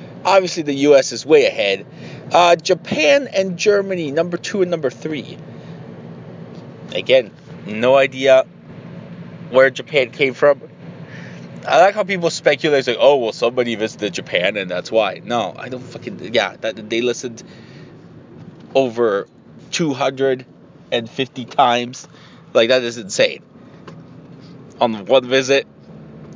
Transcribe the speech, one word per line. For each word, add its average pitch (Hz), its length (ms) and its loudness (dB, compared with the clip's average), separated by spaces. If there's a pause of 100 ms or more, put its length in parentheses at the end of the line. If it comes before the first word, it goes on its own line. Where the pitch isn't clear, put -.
(260)
obviously 180 380 2
the 147 100 -2
U 139 220 6
S 131 180 4
is 117 120 -10
way 147 200 8
ahead. 98 400 0 (440)
Uh, 175 280 6
Japan 277 760 0
and 190 240 0
Germany, 196 540 0
number 175 240 -2
two 190 260 -4
and 180 80 2
number 160 200 -2
three. - 480 -8 (1600)
Again, 113 380 2 (340)
no 113 300 2
idea 131 500 4 (1040)
where 131 200 6
Japan 131 420 -2
came 135 220 0
from. 143 280 4 (1040)
I 143 140 2
like 202 160 6
how 214 80 -2
people 180 260 -2
speculate, 147 500 2
it's 123 100 -2
like, 113 100 -2
"Oh, 139 180 8
well, 117 140 0
somebody 120 440 0
visited 104 380 -4
Japan 95 440 -2
and 95 120 -6
that's 90 220 -6
why." 98 320 0
No, 104 340 -4
I 123 120 -14
don't 127 100 -10
fucking, 104 540 -12
yeah, 101 280 0
that, 107 280 -8
they 113 100 -2
listened 120 440 -6 (1300)
over 117 500 -2 (460)
two 156 220 -4
hundred 131 520 -4 (460)
and 117 180 -4
fifty 131 360 -8
times. 120 640 -2 (420)
Like, 117 180 4
that 127 120 4
is 117 160 -6
insane. 98 460 -2 (1400)
On 110 240 0
one 127 220 4
visit, 135 400 2 (680)